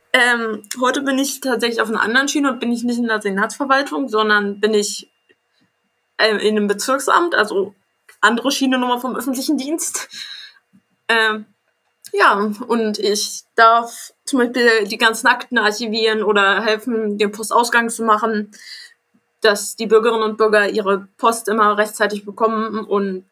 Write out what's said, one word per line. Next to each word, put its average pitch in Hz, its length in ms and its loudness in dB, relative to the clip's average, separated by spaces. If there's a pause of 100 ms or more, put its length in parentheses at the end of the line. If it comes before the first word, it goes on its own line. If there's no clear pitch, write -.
(120)
Ähm, 233 500 0 (180)
heute 269 220 0
bin 269 160 0
ich 269 220 -4
tatsächlich 233 400 -2
auf 208 80 -2
einer 220 120 -2
anderen 247 280 2
Schiene 277 240 0
und 247 80 -8
bin 240 120 -2
ich 233 120 -4
nicht 240 140 -2
in 240 100 -2
der 220 120 0
Senatsverwaltung, 262 880 -2
sondern 214 520 0
bin 214 120 2
ich, 208 380 -2 (1080)
ähm, 208 200 2
in 214 180 2
einem 208 120 0
Bezirksamt, 269 640 0
also 196 400 0 (480)
andere 233 280 2
Schiene 262 280 0
nochmal 247 220 -2
vom 247 160 -6
öffentlichen 262 420 -2
Dienst. 294 500 -6 (1000)
Ähm, 220 360 0 (680)
ja, 220 380 4 (180)
und 220 300 0
ich - 440 -4 (140)
darf 233 560 4 (120)
zum 277 140 -2
Beispiel 240 480 2
die 208 100 -6
ganzen 226 300 0
Akten 247 320 0
archivieren 220 640 0
oder 196 400 2
helfen, 214 560 -2
den 208 140 0
Postausgang 233 580 0
zu 226 140 -8
machen, 214 480 0 (920)
dass 202 340 0
die 226 100 -6
Bürgerinnen 220 360 2
und 214 160 -4
Bürger 208 320 2
ihre 196 360 -2 (120)
Post 226 300 0
immer 208 280 2
rechtzeitig 208 480 -2
bekommen 220 600 -2
und 196 480 -4